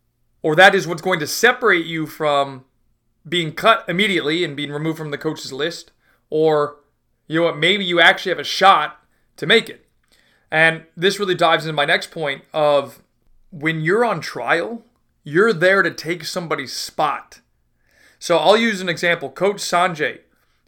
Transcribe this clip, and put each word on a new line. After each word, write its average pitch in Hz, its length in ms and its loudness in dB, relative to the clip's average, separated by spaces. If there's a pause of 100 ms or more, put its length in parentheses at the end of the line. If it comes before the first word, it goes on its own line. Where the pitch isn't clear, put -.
(420)
or 156 140 0
that 196 200 8
is 170 100 0
what's 170 160 -8
going 185 180 0
to 147 80 -6
separate 214 580 2
you 160 200 -6
from 139 600 -2 (640)
being 160 260 -4
cut 214 340 2
immediately 175 560 0
and 147 120 -6
being 143 160 -8
removed 156 260 -4
from 156 140 -10
the 143 60 -6
coach's 151 340 -8
list, 147 400 -8 (380)
or, 151 480 2 (480)
you 160 140 -2
know 170 60 2
what, 147 120 -2
maybe 185 280 2
you 175 140 0
actually 185 320 4
have 143 80 -4
a 143 40 -8
shot 165 600 4 (340)
to 151 100 -8
make 226 220 2
it. - 180 -20 (640)
And 160 340 2 (100)
this 190 240 0
really 185 160 -2
dives 160 300 2
into 160 80 -6
my 143 120 0
next 180 260 -2
point 143 320 -8 (100)
of, 147 480 0 (480)
when 160 320 -6
you're 202 240 0
on 190 140 -4
trial, 165 680 -4 (380)
you're 190 300 2
there 185 280 2
to 165 100 0
take 160 340 -10
somebody's 156 480 -8
spot. - 640 -6 (800)
So 170 180 0
I'll 175 200 6
use 220 240 0
an 185 80 -6
example. 165 420 -2
Coach 196 260 -2
Sanjay, 170 640 -2 (480)